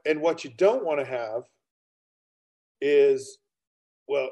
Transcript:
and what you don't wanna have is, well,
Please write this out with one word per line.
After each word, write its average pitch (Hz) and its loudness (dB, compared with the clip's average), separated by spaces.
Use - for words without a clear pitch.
and 151 -2
what 165 -2
you 143 -16
don't 202 2
wanna 147 -2
have 120 -8
is, 139 2
well, 135 -4